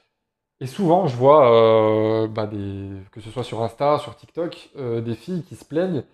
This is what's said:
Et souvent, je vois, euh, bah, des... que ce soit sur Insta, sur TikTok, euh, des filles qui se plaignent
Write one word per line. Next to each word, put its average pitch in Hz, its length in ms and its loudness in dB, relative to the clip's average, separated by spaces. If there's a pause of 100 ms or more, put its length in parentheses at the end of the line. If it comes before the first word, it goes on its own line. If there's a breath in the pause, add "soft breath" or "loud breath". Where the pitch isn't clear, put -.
(600 soft breath)
Et 131 60 -10
souvent, 175 400 0
je 127 80 -4
vois, 135 340 6
euh, 110 800 4
bah, 110 180 -8
des... 98 440 -10 (220)
que 110 100 -20
ce 107 80 -18
soit 123 140 -8
sur 110 180 -8
Insta, 143 380 -2
sur - 160 -16
TikTok, - 600 -12
euh, 120 220 -6
des 117 160 -6
filles 180 280 -10
qui - 120 -20
se - 80 -20
plaignent 160 400 -4 (100)